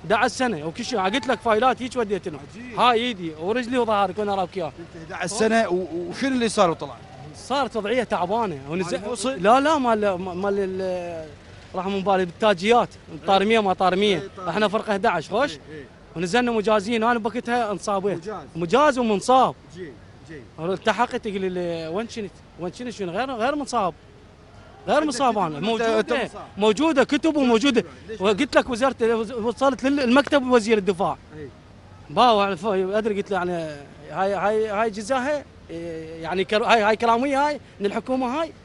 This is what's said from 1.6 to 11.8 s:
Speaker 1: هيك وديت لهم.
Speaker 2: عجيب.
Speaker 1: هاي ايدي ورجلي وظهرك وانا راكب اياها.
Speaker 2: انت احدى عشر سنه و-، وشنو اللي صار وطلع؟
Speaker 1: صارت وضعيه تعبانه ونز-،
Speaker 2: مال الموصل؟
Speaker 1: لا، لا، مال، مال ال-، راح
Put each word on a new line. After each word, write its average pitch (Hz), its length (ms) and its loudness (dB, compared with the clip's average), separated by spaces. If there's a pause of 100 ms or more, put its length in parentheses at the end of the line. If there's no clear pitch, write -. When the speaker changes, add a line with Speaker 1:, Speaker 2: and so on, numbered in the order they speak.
Speaker 1:
هيك 247 140 -8
وديت 202 320 -2
لهم. 151 120 -8 (160)
Speaker 2:
عجيب. 233 240 -10
Speaker 1:
هاي 226 200 4
ايدي 196 400 -4
ورجلي 226 380 -2
وظهرك 208 420 0
وانا 202 160 -2
راكب 190 220 -4
اياها. 160 220 -6
Speaker 2:
انت 170 240 -16
احدى 156 100 -14
عشر 180 220 -6
سنه 226 340 2
و-، 180 240 0
وشنو 175 360 -4
اللي 240 200 0
صار 190 200 4
وطلع؟ 143 260 -6 (400)
Speaker 1:
صارت 254 400 -4
وضعيه 220 280 0
تعبانه 190 560 -2 (100)
ونز-، 180 240 -2
Speaker 2:
مال - 20 -2
الموصل؟ 240 460 -4
Speaker 1:
لا، 220 180 8
لا، 302 180 4
مال، 220 380 2
مال 185 440 -4
ال-، 180 680 -4 (480)
راح 180 120 -4